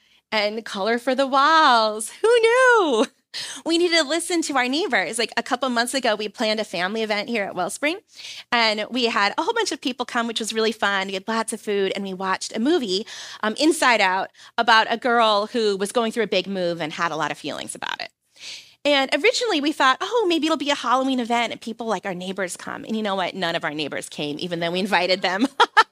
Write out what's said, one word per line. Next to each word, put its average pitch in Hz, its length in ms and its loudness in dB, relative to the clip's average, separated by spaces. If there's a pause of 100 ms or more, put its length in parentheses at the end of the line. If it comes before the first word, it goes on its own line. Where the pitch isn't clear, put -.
(320)
and 214 340 -2
color 214 320 -2
for 262 160 -2
the 269 140 0
walls. 262 800 4 (120)
Who 415 60 4
knew? 453 800 6 (600)
We 339 120 2
needed 339 200 2
to 302 100 2
listen 330 360 0
to 294 120 -2
our 247 140 2
neighbors. 240 500 0
Like, 220 160 -4
a 233 80 0
couple 262 240 -2
months 240 260 0
ago, 247 220 0
we 208 140 -4
planned 214 320 -2
a - 20 -2
family 196 400 -4
event 208 240 -2
here 226 160 -2
at 190 100 -6
Wellspring, 285 440 -2 (520)
and 220 400 2
we 240 160 -2
had 208 320 0
a 320 60 0
whole 415 100 -2
bunch 440 200 -2
of 294 80 -10
people 254 240 -4
come, 233 200 -2
which 233 140 -6
was 220 140 -6
really 220 180 0
fun. 202 360 -2
We 196 80 -6
had 190 120 -8
lots 226 240 -2
of 220 80 -6
food, 202 360 0
and 196 100 -6
we 190 80 -6
watched 190 420 -4
a 220 40 -4
movie, 226 460 0 (380)
um, 220 160 0
Inside 269 400 4
Out, 190 300 0 (280)
about 226 320 6
a 233 60 0
girl 220 520 2
who 214 280 0
was 196 160 -4
going 226 220 0
through 233 100 0
a 202 40 -2
big 185 200 0
move 180 320 -2
and 160 140 -6
had 170 180 -2
a 151 60 -6
lot 147 120 0
of - 80 -6
feelings - 380 -8
about - 260 -6
it. - 80 -12 (760)
And 277 280 4
originally 381 460 2
we 285 140 0
thought, 262 260 4
"Oh, 415 300 0
maybe 320 160 0
it'll 320 100 2
be 285 140 -2
a 285 60 2
Halloween 262 440 0
event 233 320 0
and - 80 -12
people, 226 280 -10
like, 196 180 -2
our 190 100 -6
neighbors 185 400 -6
come." 113 300 -12
And 220 100 -4
you 220 80 -2
know 196 120 -2
what? 185 200 -4
None 170 200 -2
of 165 100 -4
our 151 80 -6
neighbors 147 340 -6
came, 147 320 -8
even 175 220 -6
though 170 100 -2
we 180 80 -2
invited 185 420 0
them. 196 300 0
<laughs> - 60 -20 (340)